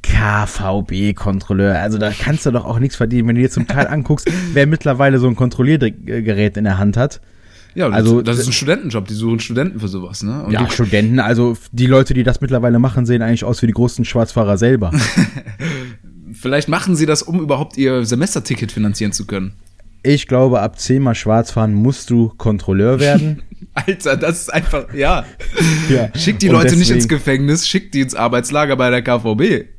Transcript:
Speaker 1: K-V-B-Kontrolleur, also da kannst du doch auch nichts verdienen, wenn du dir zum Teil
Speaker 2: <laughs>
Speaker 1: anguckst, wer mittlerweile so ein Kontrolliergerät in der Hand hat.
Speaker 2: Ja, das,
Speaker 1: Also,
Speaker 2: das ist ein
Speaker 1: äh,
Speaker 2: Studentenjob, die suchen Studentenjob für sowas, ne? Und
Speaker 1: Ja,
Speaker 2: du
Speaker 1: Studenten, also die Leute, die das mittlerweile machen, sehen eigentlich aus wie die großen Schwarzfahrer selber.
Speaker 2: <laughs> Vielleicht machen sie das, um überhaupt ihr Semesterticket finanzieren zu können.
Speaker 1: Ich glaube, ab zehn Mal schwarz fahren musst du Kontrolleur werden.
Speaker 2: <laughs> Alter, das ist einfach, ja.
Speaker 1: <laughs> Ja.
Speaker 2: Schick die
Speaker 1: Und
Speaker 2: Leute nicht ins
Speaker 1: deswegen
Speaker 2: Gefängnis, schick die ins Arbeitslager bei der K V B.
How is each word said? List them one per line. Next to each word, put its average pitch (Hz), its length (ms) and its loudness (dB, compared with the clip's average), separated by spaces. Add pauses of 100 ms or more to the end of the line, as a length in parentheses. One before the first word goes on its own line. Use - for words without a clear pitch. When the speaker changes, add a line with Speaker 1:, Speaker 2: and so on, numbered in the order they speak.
Speaker 1:
K-V-B-Kontrolleur, 101 1800 0
also 107 200 -2
da 104 120 -2
kannst 160 360 -4
du 139 40 2
doch 120 140 -2
auch 113 160 -2
nichts 131 160 -2
verdienen, 117 320 0
wenn 120 80 2
du 123 60 2
dir 127 80 2
zum 117 180 -2
Teil 139 180 0
Speaker 2:
<laughs> - 40 -6
Speaker 1:
anguckst, 147 380 -2 (240)
wer 143 140 4
mittlerweile 139 540 2
so 127 80 2
ein 117 80 0
Kontrolliergerät 117 1200 0
in 107 80 -2
der 95 140 2
Hand 101 180 2
hat. - 240 -2 (560)
Speaker 2:
Ja, 180 120 0
das, - 80 -2
Speaker 1:
Also, 113 260 4
Speaker 2:
das 120 160 0
ist 123 80 -2
ein 127 40 -2
Speaker 1:
äh, 117 40 -2
Speaker 2:
Studentenjob, 135 520 -2
die 104 80 -10
suchen 113 240 -2
Studentenjob 123 440 -4
für 104 60 -4
sowas, 92 360 -10
ne? 127 200 -6
Und 104 80 -4
Speaker 1:
Ja, 107 120 0
Speaker 2:
du 117 60 -2
Speaker 1:
Studenten, 110 500 2
also 117 360 2 (140)
die 123 160 0
Leute, 131 260 4
die 127 120 2
das 123 160 0
mittlerweile 120 400 2
machen, 123 260 2
sehen 117 160 2
eigentlich 113 220 0
aus - 180 -2
wie 120 60 2
die 113 40 2
großen 120 320 0
Schwarzfahrer 110 540 0
selber. 110 380 2
Speaker 2:
<laughs> 120 1400 -4
Vielleicht 139 360 -2
machen 175 280 0
sie 151 100 2
das, 151 160 2
um 175 180 -2
überhaupt 143 360 -2
ihr 131 280 2
Semesterticket 120 680 -2
finanzieren 104 400 -2
zu - 140 -6
können. 98 260 -6 (500)
Speaker 1:
Ich 139 240 2
glaube, 127 340 2
ab 107 200 -6
zehn 135 220 0
Mal 123 120 2
schwarz 113 380 0
fahren 107 220 0
musst 120 360 0
du 117 260 2
Kontrolleur 104 600 0
werden. 147 480 2
Speaker 2:
<laughs> - 280 -20
Alter, 151 420 -2
das 165 260 -2
ist - 100 -10
einfach, 156 400 -2
ja. 143 320 0 (320)
Speaker 1:
<laughs> 160 320 0
Ja. 120 260 2
Speaker 2:
Schick 190 240 -2
die 190 100 2
Speaker 1:
Und - 60 6
Speaker 2:
Leute - 220 4
nicht 175 140 4
ins 120 140 4
Speaker 1:
deswegen 113 40 -2
Speaker 2:
Gefängnis, 143 600 0
schick - 240 -4
die 139 80 0
ins 131 140 -2
Arbeitslager 127 640 0
bei 123 140 2
der 123 120 0
K 123 180 0
V 113 140 0
B. 151 300 0 (140)